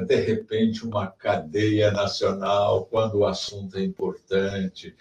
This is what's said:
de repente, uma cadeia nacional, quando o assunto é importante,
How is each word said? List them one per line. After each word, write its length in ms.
de 100
repente, 720
uma 220
cadeia 840
nacional, 960
quando 340
o 60
assunto 520
é 60
importante, 1160